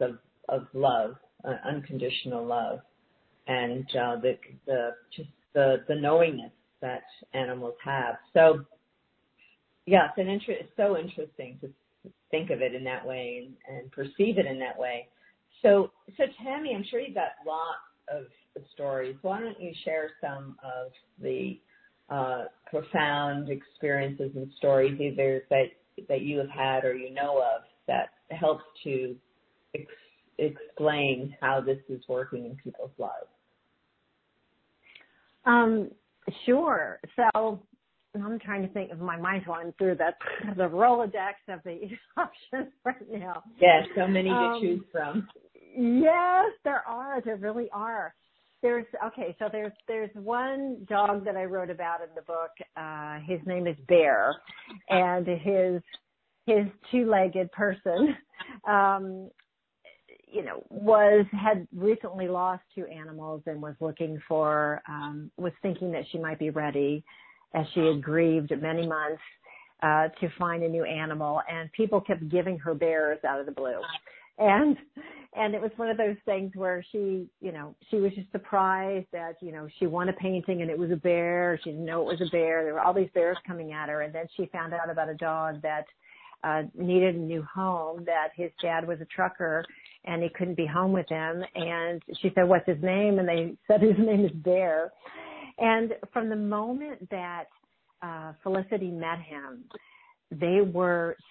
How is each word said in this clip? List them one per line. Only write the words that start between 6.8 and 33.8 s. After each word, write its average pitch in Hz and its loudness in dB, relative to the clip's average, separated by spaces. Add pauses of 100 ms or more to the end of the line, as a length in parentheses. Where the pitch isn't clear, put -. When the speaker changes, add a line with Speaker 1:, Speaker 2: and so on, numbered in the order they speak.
Speaker 1:
that 127 -8 (300)
animals 123 -6 (100)
have. 131 -4 (180)
So, 160 8 (1200)
yeah, 175 8
it's - -6
an 185 0
inter-, 202 -4
it's - -16
so 202 2
interesting 151 -10
to 139 -12 (600)
think 160 -4
of 127 -2
it 123 0
in 131 -8
that 127 -6
way 123 -8
and, 135 -18
and 131 -14
perceive 190 0
it 165 2
in 131 -6
that 127 -6
way. 123 -6 (540)
So, 202 6 (260)
so 285 2 (180)
Tammy, 269 -6
I'm 196 -6
sure 240 -2
you've 262 -10
got 185 -2 (140)
lots 160 -6 (340)
of 147 -8 (480)
stories. 135 -6
Why 196 -4
don't 226 -10
you 175 -10 (120)
share 160 -4 (100)
some 139 -10
of 127 -10 (280)
the, 131 -6 (500)
uh, 127 -4 (260)
profound 147 -2
experiences 139 -4
and 135 -8
stories 139 4
either 135 0
that, 135 4 (420)
that 135 0
you 147 -2
have 139 -4
had 135 0
or 127 2
you 127 -10
know 143 0
of 117 2 (240)
that 127 -2 (200)
helps 160 0 (200)
to 127 -4 (600)
ex-, 151 -8 (540)
explain 143 -2
how 135 0
this 135 -2 (100)
is 127 -10
working 127 -6
in 120 -12
people's 123 -14
lives? 80 -8 (2250)